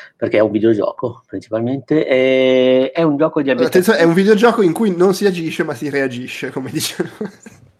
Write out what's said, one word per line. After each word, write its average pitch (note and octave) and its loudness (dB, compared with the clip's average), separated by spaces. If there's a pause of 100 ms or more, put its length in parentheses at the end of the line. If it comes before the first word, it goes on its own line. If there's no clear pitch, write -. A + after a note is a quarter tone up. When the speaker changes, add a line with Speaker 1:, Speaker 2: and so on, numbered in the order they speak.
(160)
Speaker 1:
perché - -4
è G#2 4
un G#2+ 2
videogioco, A2 -2
principalmente, B2+ -4
e C3 2
è E3 -2
un D3+ 0
gioco D#3 0
di C3+ -2
Speaker 2:
Attenzione, B2 0
Speaker 1:
abitazione. F#3+ 2
Speaker 2:
è E3 2
un E3 4
videogioco G#3 4
in E3 2
cui G3+ -2
non F3+ 2
si G3+ -2
agisce, F3 -4
ma D#3 -6
si C#3 -8
reagisce, B2+ -6
come C3 -10
dicono. D#3 -6 (680)